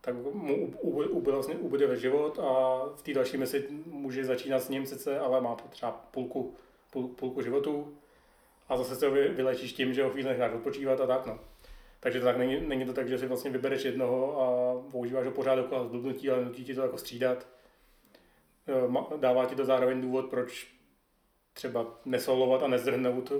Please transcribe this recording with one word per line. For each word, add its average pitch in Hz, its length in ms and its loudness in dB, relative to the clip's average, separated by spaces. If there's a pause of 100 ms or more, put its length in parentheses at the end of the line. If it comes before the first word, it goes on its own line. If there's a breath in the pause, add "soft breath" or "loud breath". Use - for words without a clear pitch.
tak 123 140 -4
mu 143 400 -2
u-, - 260 -2
u-, - 280 0
ubyde - 220 2
vlastně, 147 240 0
ubyde 135 320 2
ve 123 100 2
život 147 420 0
a 131 420 4 (140)
v - 80 -20
té 147 100 -6
další 131 240 2
misi 139 280 0 (200)
může 135 400 -4
začínat 127 340 0
s 127 100 -4
ním 135 160 -2
sice, 139 340 -4
ale 131 220 4
má 117 140 -2 (140)
třeba - 220 -6 (200)
půlku, 127 420 -6 (380 loud breath)
půl-, 127 160 -4
půlku 127 340 -6
životu 143 520 -2 (760 soft breath)
a 131 80 0
zase 127 180 -2
se 143 120 2
ho 135 60 4
vy-, 139 160 6
vylečíš 127 440 0
tím, 131 200 0
že 131 100 2
ho - 60 2
chvíli 135 200 -4
necháš 123 240 2
odpočívat 131 480 0
a 127 60 2
tak, 131 180 2
no. 110 140 -8 (600 loud breath)
Takže 123 200 -2
to 123 60 0
tak 123 120 4
není, 131 300 2
není 131 180 -2
to 123 80 -4
tak, 123 160 -2
že 127 80 0
si 127 100 -2
vlastně 127 240 -4
vybereš 135 340 -2
jednoho 131 560 0
a 123 340 2 (160)
používáš 127 340 -2
ho 131 60 -2
pořád 131 240 2
dokola 127 280 -2
zblbnutí, 123 460 -4
ale 127 160 2
nutí 123 200 -10
ti 131 100 -8
to 135 60 -2
jako - 160 -2
střídat. 127 500 -2 (1200 soft breath)
Eh, 127 200 2
ma-, 135 320 0
dává 127 260 4
ti 135 100 -4
to 131 100 0
zároveň 127 360 4
důvod, 131 280 -2
proč - 380 -6 (840)
třeba 117 320 -4 (200)
nesolovat 127 580 4
a 139 40 2
nezdrhnout 127 720 2